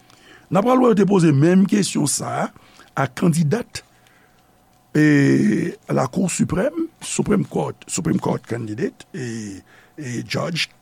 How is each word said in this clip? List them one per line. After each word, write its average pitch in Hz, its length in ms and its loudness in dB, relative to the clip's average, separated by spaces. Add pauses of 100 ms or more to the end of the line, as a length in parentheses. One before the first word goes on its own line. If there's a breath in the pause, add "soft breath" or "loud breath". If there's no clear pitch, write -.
(520 soft breath)
N 180 80 2
ap 214 80 2
pral 254 160 4
wè 226 140 6
te 196 100 4
poze 175 280 4
menm 180 340 4
kesyon 151 400 0
sa 123 400 -4 (460 loud breath)
a 139 120 0
kandidat 170 760 0 (1120 soft breath)
e 143 840 2 (100)
la 139 200 -2
Cour - 220 -2
suprême, 302 580 -2 (120)
Supreme - 460 -2
Court, - 300 -6 (120)
Supreme - 320 -2
Court - 260 -4
candidate, 113 680 -8
e, 113 480 -10 (360 soft breath)
e 123 300 -10
Judge 147 420 -6 (120)